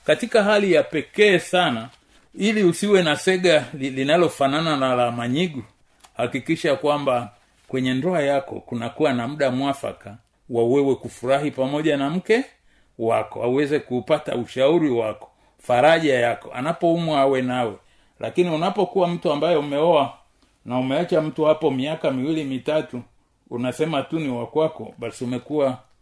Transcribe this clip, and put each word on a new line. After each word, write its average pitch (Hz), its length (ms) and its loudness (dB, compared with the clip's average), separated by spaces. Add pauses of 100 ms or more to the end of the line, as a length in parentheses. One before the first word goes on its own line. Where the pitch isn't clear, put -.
katika 214 380 2
hali 202 300 2
ya 147 100 6
pekee 180 560 2
sana, 131 500 -2 (460)
ili 208 280 0
usiwe 185 400 4
na 151 120 2
sega 180 580 2
li-, 139 160 -6
linalofanana 143 880 0
na 131 180 0
la 120 160 0
Manyigu, 127 520 -2 (540)
hakikisha 139 580 -2
kwamba 135 580 -2 (340)
kwenye 131 260 -2
ndoa 156 280 -2
yako 139 380 -2
kunakuwa 123 540 -2
na 120 140 -2
muda 139 240 0
mwafaka 123 680 -6 (320)
wa 117 140 0
wewe 135 320 4
kufurahi 135 560 -2
pamoja 143 460 0
na 139 120 -2
mke 214 360 -4 (540)
wako, 110 440 -2
aweze 139 360 0
kupata 123 560 -4
ushauri 139 540 2
wako, 113 420 -4 (300)
faraja 139 580 4
yako, - 340 -2
anapoumwa 165 640 0
awe 135 220 4
nawe, 123 320 -2 (460)
lakini 180 300 0
unapokuwa 180 580 0
mtu 170 240 -2
ambaye 151 260 2
umeoa 147 560 2 (520)
na 123 140 -4
umeacha 156 420 0
mtu 156 240 -2
hapo 151 260 4
miaka 147 400 -2
miwili 147 320 -2
mitatu, 135 580 -4 (480)
unasema 131 520 -4
tu 156 180 -6
ni 151 100 -4
wa 120 180 -6
kwako, 156 500 -4
basi 117 260 -10
umekuwa 127 540 -2 (240)